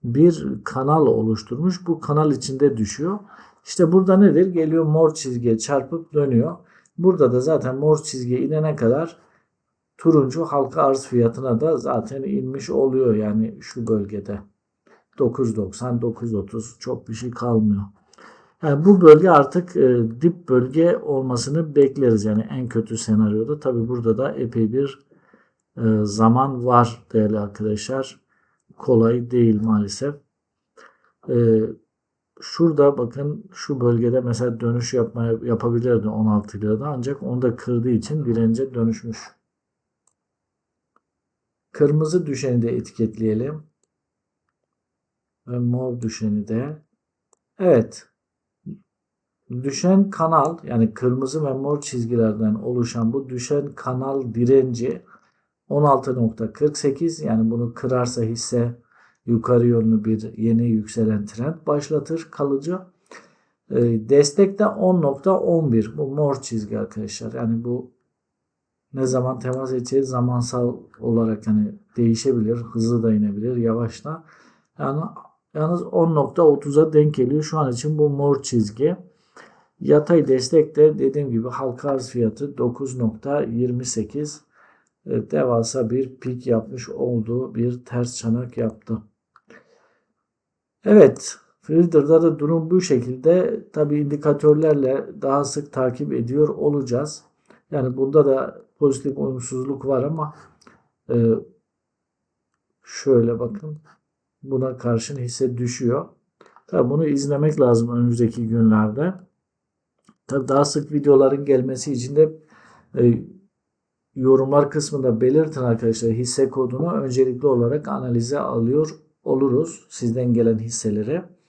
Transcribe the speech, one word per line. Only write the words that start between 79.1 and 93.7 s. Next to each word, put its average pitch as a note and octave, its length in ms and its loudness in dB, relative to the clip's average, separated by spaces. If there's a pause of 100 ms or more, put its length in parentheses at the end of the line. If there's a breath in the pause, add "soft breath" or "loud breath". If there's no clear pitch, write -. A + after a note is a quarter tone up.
Yatay D3 480 4
destek C3+ 480 2
de D3+ 240 6
dediğim C3+ 320 -2
gibi A2+ 160 -2
halka B2+ 420 -6
arz C3 200 -4
fiyatı A#2+ 480 -2
dokuz B2+ 400 -4
nokta C3 440 -2
yirmi B2 440 -2
sekiz, C#3+ 560 -8 (640 soft breath)
e, A2 260 -6
devasa B2 580 0
bir B2+ 300 -4
pik B2+ 280 -10
yapmış A#2+ 420 -4
olduğu A#2+ 640 -4
bir B2 300 -4
ters B2 300 -6
çanak A#2+ 420 -4
yaptı. A2+ 400 -6 (1900 soft breath)
Evet, G3 540 6 (240)
Fielder'da D#3+ 600 4
da D#3+ 180 2
durum D#3+ 300 -2
bu F3+ 120 2
şekilde. C3+ 920 0